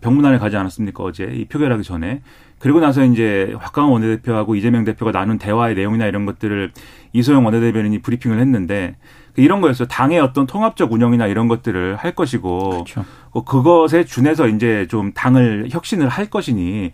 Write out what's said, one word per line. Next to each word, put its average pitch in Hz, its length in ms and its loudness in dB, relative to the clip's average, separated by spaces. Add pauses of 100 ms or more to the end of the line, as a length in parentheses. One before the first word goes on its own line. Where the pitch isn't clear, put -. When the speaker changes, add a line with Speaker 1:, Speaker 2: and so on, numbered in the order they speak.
Speaker 1:
병문안에 135 380 2
가지 104 180 -2
않았습니까, 95 480 -6
어제 87 280 -8
이 120 120 -8
표결하기 127 400 -2
전에. 92 380 -8 (360)
그리고 147 220 2
나서 139 240 2
이제 107 560 2
박강원 147 320 0
원내대표하고 110 600 -2
이재명 113 300 0
대표가 110 280 -2
나눈 101 260 -2
대화의 113 360 -2
내용이나 104 320 -2
이런 101 180 -4
것들을 101 480 -6 (400)
이소영 127 320 4
원내대변인이 110 560 0
브리핑을 117 400 -2
했는데 98 560 0 (400)
이런 170 240 4
거였어요. 131 280 2
당의 147 320 0
어떤 139 260 0
통합적 202 440 -2
운영이나 120 360 2
이런 107 200 0
것들을 104 500 -2
할 175 180 -8
것이고 95 560 -4
Speaker 2:
그렇죠. 90 340 -8 (280)
Speaker 1:
어, 117 120 -6
그것에 160 600 4
준해서 147 440 2
이제 107 400 0
좀 101 240 -4
당을 120 580 2
혁신을 160 380 -2
할 202 220 -4
것이니 101 640 -4